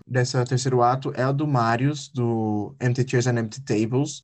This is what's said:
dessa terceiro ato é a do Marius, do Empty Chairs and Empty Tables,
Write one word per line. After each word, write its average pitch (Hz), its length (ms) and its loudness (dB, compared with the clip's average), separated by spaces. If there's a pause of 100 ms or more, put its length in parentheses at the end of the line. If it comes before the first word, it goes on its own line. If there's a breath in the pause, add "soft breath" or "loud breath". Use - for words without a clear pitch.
dessa 123 380 0
terceiro 123 380 2
ato 135 320 2
é 156 80 -2
a 135 80 0
do 147 160 0
Marius, 131 600 0
do 110 720 -2
Empty 120 300 0
Chairs 123 160 2
and 120 140 2
Empty 110 220 -6
Tables, 117 640 -2